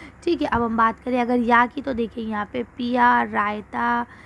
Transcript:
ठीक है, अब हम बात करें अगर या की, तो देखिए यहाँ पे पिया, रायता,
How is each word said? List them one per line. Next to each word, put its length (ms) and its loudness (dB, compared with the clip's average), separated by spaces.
ठीक 180 0
है, 60 0
अब 140 0
हम 160 0
बात 220 2
करें 220 -2
अगर 140 0
या 300 4
की, 160 -8
तो 120 -6
देखिए 320 -4
यहाँ 280 -6
पे 100 -4
पिया, 600 2
रायता, 840 -4